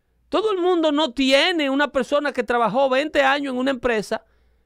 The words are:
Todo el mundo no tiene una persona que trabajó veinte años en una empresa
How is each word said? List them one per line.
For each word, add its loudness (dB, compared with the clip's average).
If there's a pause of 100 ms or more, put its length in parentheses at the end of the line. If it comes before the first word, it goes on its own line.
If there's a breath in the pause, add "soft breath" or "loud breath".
(300)
Todo 0
el -2
mundo 2
no 0
tiene 2
una 0
persona -2
que -4
trabajó 0
veinte 0
años 0
en -4
una 0
empresa -4 (420)